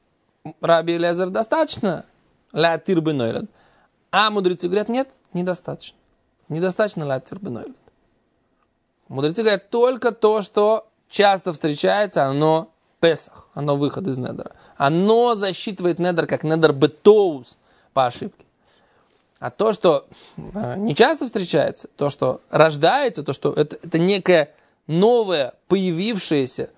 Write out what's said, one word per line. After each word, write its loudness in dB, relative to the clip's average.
Раби 0
Элиэзер, -2
достаточно -2
ля 0
тир -2
бен -2
нойлад. -4
А 0
мудрецы -2
говорят, -2
нет, -4
недостаточно. -8
Недостаточно -4
ля -4
тир -14
бен -10
нойлад. -14
Мудрецы -4
говорят, 0
«Только 2
то, 2
что 2
часто 2
встречается, 0
оно 0
Песах, -2
оно -2
выход -2
из -4
недера. -10
Оно 4
засчитывает -4
недер 0
как -4
недер 2
бетоус 4
по 2
ошибке». -10
А -8
то, 0
что, 2
э, -8
не -2
часто 2
встречается, -4
то, -2
что -4
рождается, 2
то, -6
что -4
это, -2
это -4
некое 2
новое 2
появившееся -2